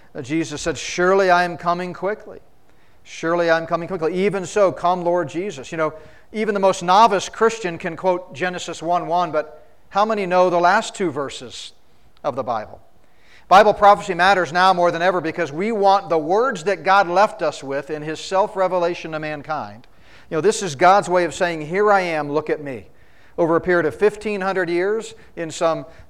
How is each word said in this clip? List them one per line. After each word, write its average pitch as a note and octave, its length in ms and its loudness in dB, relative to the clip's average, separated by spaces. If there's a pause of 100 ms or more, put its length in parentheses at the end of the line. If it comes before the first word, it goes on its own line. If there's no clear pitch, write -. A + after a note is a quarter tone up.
(140)
uh, - 80 -12
Jesus C#3+ 400 -4
said, D#3+ 160 -4
"Surely F#3 520 2
I F3 140 4
am F3 140 -6
coming F3 340 -4
quickly. G3 480 -8 (640)
Surely E3+ 480 0
I E3 80 4
am E3 80 -6
coming E3+ 200 -4
quickly. E3 280 -4
Even F#3 320 0
so, F#3+ 260 2
come, F3+ 320 -2
Lord F3 240 0
Jesus." D#3+ 420 -8
You E3+ 60 -10
know, D#3 160 -2 (400)
even G#3+ 220 -2
the G3 60 -2
most F#3+ 220 2
novice G3 460 4
Christian A3 480 -2
can E3 180 -8
quote F3+ 380 -2
Genesis F3 500 -8
one E3+ 240 -2
one, E3+ 260 -2
but D3+ 340 -6 (240)
how G3+ 160 2
many G#3 180 -2
know F3+ 240 4
the F3 100 2
last F#3+ 360 2
two F#3 160 -2
verses C3 640 -10 (500)
of C#3 120 -4
the C3 60 -2
Bible? G#2+ 380 -8 (680)
Bible G3+ 240 8
prophecy G3+ 400 4
matters F3 400 2
now F#3 200 6
more F3 180 2
than E3 120 -2
ever F3+ 180 2
because D#3 320 -4
we F#3 180 -4
want G3 380 2
the E3 100 2
words F#3 460 0
that F3+ 180 -2
God F#3 240 4
left F#3 360 2
us D3+ 200 -4
with C#3 280 -6
in D3+ 120 -8
his D#3 160 -8
self-revelation F#3 960 -2
to D#3 80 -6
mankind. C#3+ 640 -8 (420)
You D#3+ 100 -4
know, - 20 0
this G3+ 240 0
is D#3+ 100 -6
God's F3 340 4
way F3+ 160 2
of D#3 80 -4
saying, E3+ 280 -4
"Here F#3+ 320 0
I G3 80 4
am, D#3 320 -4
look D3+ 180 -2
at D3+ 100 -4
me." C3 280 -12 (500)
Over E3 160 2
a D#3+ 60 2
period F3 260 0
of C#3+ 80 -4
fifteen G#3 460 -2
hundred F#3 280 -2
years, G3+ 460 -4 (220)
in E3 160 -8
some, D#3+ 340 -2 (240)